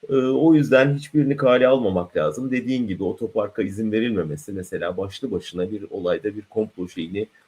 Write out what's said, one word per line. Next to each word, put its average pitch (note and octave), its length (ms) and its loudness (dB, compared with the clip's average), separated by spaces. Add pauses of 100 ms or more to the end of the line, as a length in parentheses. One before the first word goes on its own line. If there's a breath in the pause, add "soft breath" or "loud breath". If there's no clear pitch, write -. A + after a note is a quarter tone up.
Ee, C#3 80 -2
o C3+ 380 4
yüzden C#3+ 400 6
hiçbirini C#3+ 420 0
kale B2+ 300 4
almamak F#2+ 500 2
lazım. D#2+ 340 -2
Dediğin B2 380 -2
gibi F#2+ 160 -4
otoparka G#2 580 -4
izin G#2 300 -4
verilmemesi G2+ 600 -2
mesela F#2 440 -6
başlı F#2+ 340 -8
başına F2+ 400 -6
bir G2+ 200 -10
olayda F#2 460 -4
bir G#2+ 60 -12
komplo G#2 460 -6
şeyini F#2 380 -6 (220 soft breath)